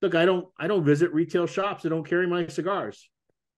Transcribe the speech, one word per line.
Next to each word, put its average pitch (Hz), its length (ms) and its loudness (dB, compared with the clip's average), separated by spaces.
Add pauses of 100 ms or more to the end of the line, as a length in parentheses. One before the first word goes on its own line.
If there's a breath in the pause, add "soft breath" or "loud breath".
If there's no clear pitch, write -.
look, 180 120 0
I 165 120 4
don't, 180 220 2 (100)
I - 100 -6
don't 185 180 0
visit 147 280 4
retail 170 340 0
shops. 196 380 -4
I 165 40 -2
don't 160 180 -2
carry 180 200 0
my 175 200 -2
cigars. 165 600 -6 (480)